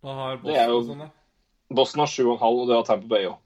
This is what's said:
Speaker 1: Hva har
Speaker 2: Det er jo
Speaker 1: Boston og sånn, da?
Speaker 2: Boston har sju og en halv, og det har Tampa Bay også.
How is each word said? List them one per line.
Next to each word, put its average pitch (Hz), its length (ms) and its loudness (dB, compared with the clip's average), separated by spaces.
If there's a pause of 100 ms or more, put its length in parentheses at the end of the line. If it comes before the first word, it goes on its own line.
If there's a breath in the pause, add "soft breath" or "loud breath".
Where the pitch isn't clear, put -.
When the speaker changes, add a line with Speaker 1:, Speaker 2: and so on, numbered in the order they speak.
Speaker 1:
Hva 135 160 -12
har 131 240 -8
Speaker 2:
Det 151 160 -2
er 117 160 4
jo 120 60 4
Speaker 1:
Boston - 20 -6
og 120 80 -8
sånn, 143 160 -12
da? - 20 -20 (680)
Speaker 2:
Boston 143 240 2
har 139 80 0
sju 131 140 0
og 120 100 4
en 113 80 -4
halv, 120 220 2
og 123 80 -2
det 120 80 4
har 110 100 -6
Tampa 110 240 0
Bay 98 160 0
også. - 160 -16